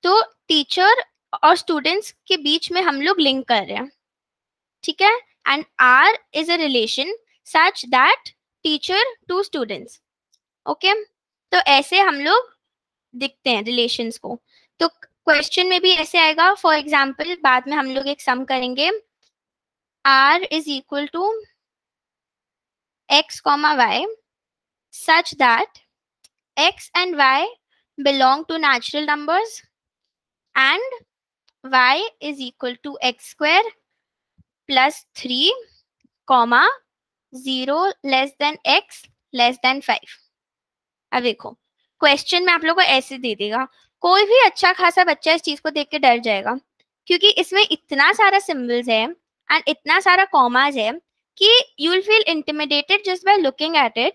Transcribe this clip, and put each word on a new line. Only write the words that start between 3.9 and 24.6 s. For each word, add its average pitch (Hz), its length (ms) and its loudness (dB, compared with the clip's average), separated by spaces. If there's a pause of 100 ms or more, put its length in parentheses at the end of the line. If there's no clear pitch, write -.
ठीक - 180 -6
है? 453 340 0 (140)
And 285 140 -2 (180)
R 262 320 6 (220)
is 311 140 -4
a 339 80 0
relation 269 540 -2 (360)
such 339 420 0
that 277 440 2 (320)
teacher 339 360 -2 (300)
to 381 180 -2
students, 208 520 -10 (680)
ओके? 403 360 -2 (480)
तो 370 60 2
ऐसे 285 420 2
हम 381 160 2
लोग 349 400 -2 (600)
दिखते 269 340 -8
हैं 214 140 -2
रिलेशंस 240 540 -4
को। - 240 -14 (380)
तो 330 80 0
क्वेश्चन - 800 -2
में 359 140 0
भी 370 100 4
ऐसे 330 260 0
आएगा, 320 320 4
for 320 340 0
example, 294 600 -2
बाद 254 240 2
में 294 100 -4
हम 262 140 -4
लोग 269 160 -6
एक 285 140 -6
सम 254 240 -4
करेंगे, 254 460 -2 (1160)
R 269 320 4 (140)
is 311 140 -4
equal 285 480 -8
to 381 160 -2 (1800)
X 302 360 -2
comma 294 320 0
Y 233 260 0 (1000)